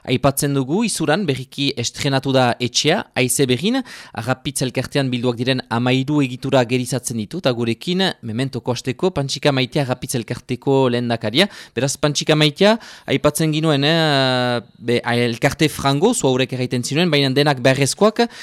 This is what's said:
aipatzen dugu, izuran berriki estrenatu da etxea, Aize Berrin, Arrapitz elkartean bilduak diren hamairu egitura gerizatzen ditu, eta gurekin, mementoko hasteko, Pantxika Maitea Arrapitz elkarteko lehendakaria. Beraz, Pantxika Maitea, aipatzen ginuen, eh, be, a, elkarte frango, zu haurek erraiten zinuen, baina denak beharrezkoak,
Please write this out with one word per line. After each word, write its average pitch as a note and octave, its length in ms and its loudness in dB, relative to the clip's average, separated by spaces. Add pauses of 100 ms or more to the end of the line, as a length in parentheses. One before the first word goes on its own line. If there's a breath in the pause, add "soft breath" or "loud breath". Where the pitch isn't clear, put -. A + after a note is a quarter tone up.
aipatzen C#3 480 0
dugu, C#3 300 0
izuran G3 420 -2
berriki C3+ 520 -4
estrenatu C3+ 560 -2
da B2+ 260 4
etxea, D3 460 0 (100)
Aize B2+ 300 2
Berrin, F3 360 0 (320 loud breath)
Arrapitz B2+ 500 -4
elkartean C3+ 480 -2
bilduak A#2+ 260 -2
diren B2+ 320 -2
hamairu C3 540 2
egitura C3 420 0
gerizatzen B2 520 -4
ditu, A2 200 -6
eta C3 140 0
gurekin, A#2+ 500 -2 (200)
mementoko B2 500 -6
hasteko, C3+ 400 -2
Pantxika C#3+ 400 -2
Maitea C3 320 0
Arrapitz B2+ 320 -4
elkarteko C3 720 0
lehendakaria. A#2+ 580 0 (280 loud breath)
Beraz, C3 220 -2
Pantxika D3+ 380 0
Maitea, E3+ 440 4 (260 loud breath)
aipatzen D3+ 480 0
ginuen, D3+ 300 2
eh, C3+ 760 2 (200)
be, A#2+ 240 0
a, A#2+ 120 0
elkarte A#2+ 540 0
frango, C#3+ 440 0
zu D3+ 140 0
haurek B2+ 260 0
erraiten B2 300 -2
zinuen, E3 280 0
baina C#3 180 2
denak C#3 320 2
beharrezkoak, C#3 640 2 (160 loud breath)